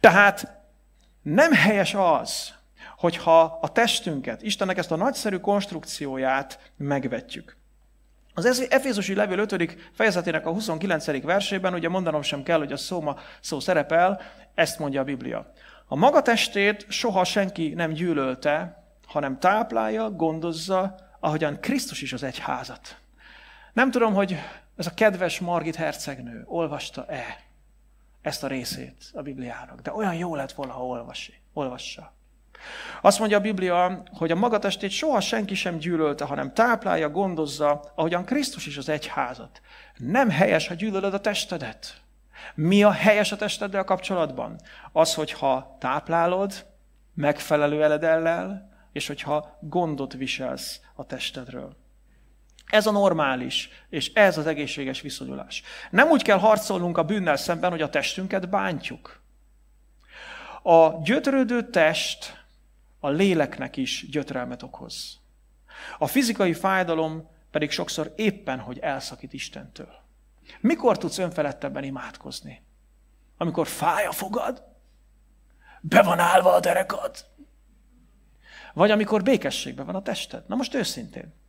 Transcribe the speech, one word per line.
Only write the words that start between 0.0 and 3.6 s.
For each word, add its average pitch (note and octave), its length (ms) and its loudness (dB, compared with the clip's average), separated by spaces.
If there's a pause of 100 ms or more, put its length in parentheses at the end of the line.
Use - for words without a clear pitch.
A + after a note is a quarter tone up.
Tehát G3+ 600 8 (600)
nem C4+ 300 6
helyes G3 420 4
az, F3 600 0 (440)
hogyha E3 440 6
a D#3+ 300 0